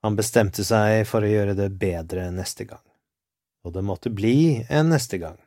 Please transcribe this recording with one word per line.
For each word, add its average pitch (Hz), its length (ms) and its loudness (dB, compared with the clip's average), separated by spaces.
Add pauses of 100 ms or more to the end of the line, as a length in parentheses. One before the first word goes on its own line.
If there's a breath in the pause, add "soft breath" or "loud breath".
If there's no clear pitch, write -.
Han 107 160 0
bestemte 104 480 2
seg 107 400 4
for 107 160 0
å 104 80 2
gjøre 101 240 0
det 98 240 -2
bedre 90 500 -4
neste 92 380 -8
gang. - 160 -20 (800)
Og 90 80 -10
det 95 160 -4
måtte 101 240 -6
bli 120 560 2
en 156 240 2
neste 131 240 -2
gang. 82 300 -10